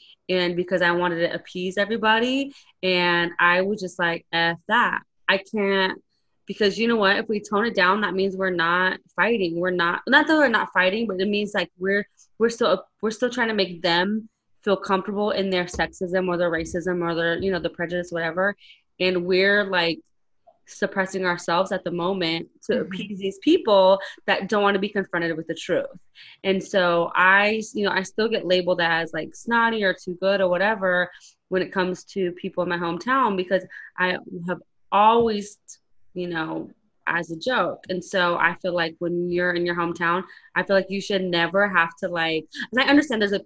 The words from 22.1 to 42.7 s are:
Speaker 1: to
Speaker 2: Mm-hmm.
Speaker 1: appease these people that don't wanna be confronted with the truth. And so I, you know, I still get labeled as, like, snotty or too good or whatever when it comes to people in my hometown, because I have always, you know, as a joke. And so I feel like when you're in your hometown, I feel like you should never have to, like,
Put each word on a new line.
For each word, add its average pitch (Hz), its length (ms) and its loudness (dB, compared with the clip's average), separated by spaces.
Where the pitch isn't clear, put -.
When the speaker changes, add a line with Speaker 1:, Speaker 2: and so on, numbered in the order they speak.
Speaker 1:
to - 100 -4
Speaker 2:
Mm-hmm. 160 140 -2
Speaker 1:
appease 196 320 -10
these 196 240 -6
people 196 560 6
that 196 220 0
don't 208 140 2
wanna 202 160 4
be 202 100 -2
confronted 170 480 -2
with 165 100 -8
the 165 80 -6
truth. 160 300 -2
And 190 200 0
so 175 520 2
I, 202 460 4
you 208 100 -2
know, 196 80 0
I 190 100 -2
still 214 280 -2
get 214 160 -4
labeled 180 340 2
as, 165 320 0
like, 160 220 -8
snotty 226 500 0
or 185 100 2
too 180 280 -10
good 196 180 2
or 185 80 2
whatever 180 640 0
when 185 100 0
it 185 100 -4
comes 180 340 -4
to 180 280 -4
people 180 300 -6
in 175 80 -2
my 175 80 -2
hometown, 196 580 0
because 185 260 -2
I 185 180 0
have 175 140 -6
always, 214 680 4
you 180 140 -6
know, 160 420 -6
as 165 240 -2
a 165 60 -8
joke. 185 540 -2
And 165 120 -4
so 175 360 0
I 175 240 2
feel 180 120 -4
like 165 260 -2
when 175 300 -2
you're 175 220 0
in 175 140 -2
your 175 100 -2
hometown, 175 480 -2
I 180 80 0
feel 196 140 2
like 190 120 2
you 190 140 -4
should 190 220 0
never 175 440 2
have 170 280 0
to, 190 120 -6
like, 165 380 -2